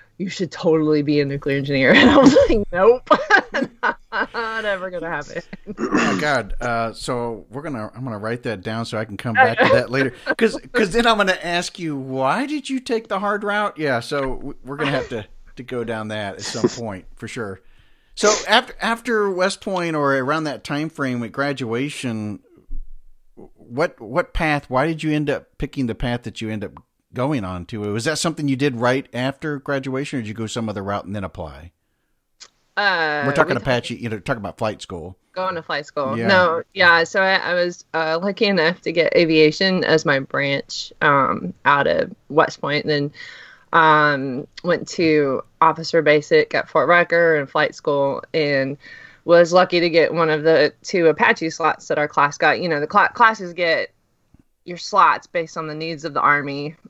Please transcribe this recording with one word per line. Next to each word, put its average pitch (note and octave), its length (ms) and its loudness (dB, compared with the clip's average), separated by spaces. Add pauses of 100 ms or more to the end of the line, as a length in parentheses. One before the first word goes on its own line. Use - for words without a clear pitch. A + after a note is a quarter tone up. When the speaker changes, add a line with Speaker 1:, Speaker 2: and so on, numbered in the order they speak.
(200)
Speaker 1:
"You F#3 100 -6
should - 220 -6
totally D#3 500 2
be D3 200 2
a C#3+ 40 0
nuclear C#3 320 -4
engineer." C3+ 360 2
<laughs> - 20 8
And - 140 8
I C#4+ 80 6
was C4+ 180 8 (140)
like, G#3+ 220 2
"Nope." G#3+ 380 4 (1000)
<laughs> A3+ 220 -6
Not A3 320 -6
ever F#3 260 -4
gonna E3 180 -8
happen. D3 320 -8 (500)
Speaker 2:
Oh - 120 2
my A3 100 0
God. C#3 480 0
Uh, A#2 320 -2
so A#2+ 560 -6
we're C3 140 -12
gonna, B2 320 -8
I'm B2 80 -10
gonna A#2 160 -6
write A#2 240 -6
that G#2+ 180 -6
down A2+ 240 -6
so A2+ 140 -6
I A2 60 -4
can G2+ 120 -12
come A#2 160 -6
back B3 260 4
to - 100 4
that - 200 2
later. C4+ 240 0 (120)
Speaker 1:
<laughs> - 120 -4
Speaker 2:
'Cause, A3+ 180 2 (160)
'cause G#3+ 200 0
then A#3 160 2
I'm A3 100 4
gonna F#3+ 240 2
ask F3 380 -6
you, D#3 180 -6
"Why C3 480 -2
did C#4+ 240 -8
you C4 100 -4
take A3+ 280 -4
the G3 120 -4
hard G3+ 240 -2
route?" G#3 360 -2
Yeah. C3 220 0
So C#3+ 200 -4 (140)
w-, C#3 280 -10
we're C3+ 140 -12
gonna C#3+ 140 -2
have B2+ 180 -4
to, A2 160 -8 (300)
to A#2+ 80 -14
go B2 200 -6
down A2 260 -6
that G#2 260 -6
at G2+ 60 -14
some A2 280 -2
point G#2+ 360 -10 (100)
for A2+ 120 -14
sure. G2+ 340 -10 (540)
So G#3 140 2 (180)
after, A#3 340 2
after A3 480 0
West F#3 320 -2
Point F3 340 -4
or C#3 220 2
around D3+ 280 -2
that B2+ 180 -8
time D3+ 260 -4
frame B2+ 300 -4
with A2+ 120 -6
graduation, B2 1080 -4 (960)
what, A#2+ 640 -8
what B2 340 -4
path, D3+ 360 -2
why C3 180 0
did D#3+ 160 -4
you D#3 80 -2
end D3+ 180 -2
up - 280 -6
picking C3+ 300 -4
the A2 80 -6
path A#2+ 280 -4
that - 180 -12
you A2 80 -6
end G#2+ 140 -8
up - 80 -10 (420)
going B2+ 300 -2
on F2+ 240 -8
to? G#2+ 140 -8
Was G#2 240 -4
that D#3 120 -2
something D#3 300 -4
you C3+ 80 0
did B2+ 220 0
right B2+ 360 0
after C#3 460 -6
graduation, C3+ 600 -6
or - 20 -6
did G#2+ 80 -8
you G#2+ 40 -8
go A2 140 -6
some A2+ 220 -4
other G2+ 140 -6
route G2+ 220 -4
and G2 100 -8
then G2 80 -6
apply? D#2+ 480 -12 (1080)
Speaker 1:
Uh, D#3+ 480 0
Speaker 2:
We're C#3+ 80 0
talking D3+ 220 0
Speaker 1:
we A#2+ 60 -6
Speaker 2:
Apache, B2 340 -4
you A#2 140 -8
know, G#2+ 100 -8
talking A#2 220 -6
about F#2 160 -12
flight G#2+ 240 -4
school. F2 360 -12 (160)
Speaker 1:
Going F#3 220 -4
to D#3+ 80 -10
flight D3+ 220 -6
school. C3+ 320 -4
Speaker 2:
Yeah. A2+ 100 -2
Speaker 1:
No, F3+ 360 4 (100)
yeah. F3 300 6
So F#3+ 180 -2
I, F#3+ 140 2
I F3 180 -2
was, F3 300 -2 (100)
uh, D#3+ 280 0
lucky G3+ 240 -2
enough F3+ 360 2
to E3 100 -4
get E3+ 240 2
aviation D#3+ 680 4
as D#3 220 2
my C#3 140 2
branch, C#3 840 -4
um, C#3+ 520 2 (120)
out C#3+ 220 4
of E2 260 0 (160)
West - 320 0
Point, C#3+ 240 -4
and - 60 -4
then, D3 200 -2 (600)
um, D3 760 4 (160)
went F3 260 -2
to D3+ 520 2 (180)
officer D#3+ 420 2
basic D3+ 540 4
at - 140 -4
Fort C#3+ 180 2
Rucker E3+ 500 4
and C#3 120 -4
flight - 260 0
school, C#3 480 -2 (100)
and C#3+ 440 -2 (480)
was E3+ 260 8
lucky F3+ 280 4
to E3+ 100 2
get D#3 240 4
one D#3+ 160 2
of D#3 140 0
the D3+ 280 4 (120)
two E3+ 240 2
Apache E3 420 2
slots - 380 -4
that D3+ 100 -2
our D3+ 100 0
class D3 300 0
got. D3 240 2
You F3 80 -2
know, D3 100 -2
the D3+ 80 -4
cla-, G3 220 2
classes G#3+ 440 0
get E3 380 0 (760)
your F3 120 -12
slots F3 500 0
based E3+ 300 -6
on D#3+ 100 -6
the D3+ 80 -8
needs D#3+ 300 -8
of D3 80 -8
the C#3+ 80 -2
Army C#3+ 540 0 (140)